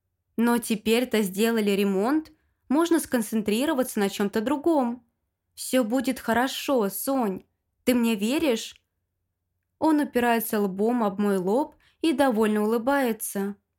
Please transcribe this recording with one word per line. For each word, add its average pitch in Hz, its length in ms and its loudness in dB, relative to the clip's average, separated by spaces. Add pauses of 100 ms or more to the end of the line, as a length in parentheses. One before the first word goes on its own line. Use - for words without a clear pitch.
(380)
Но 240 220 2
теперь-то 226 640 0
сделали 208 480 0
ремонт, 202 600 0 (380)
можно 330 300 2
сконцентрироваться 233 1000 -2
на 202 80 2
чем-то 202 320 -2
другом. 262 640 0 (520)
Все - 280 0
будет 254 360 -2
хорошо, 240 680 0
Сонь! 226 540 -4 (400)
Ты 254 100 2
мне 233 220 2
веришь?» 233 600 -2 (1040)
Он 311 200 4
упирается 233 600 0
лбом 208 440 0
об 196 160 -2
мой 202 180 2
лоб 208 380 -2 (260)
и 330 120 2
довольно 220 500 2
улыбается. 220 920 -2 (240)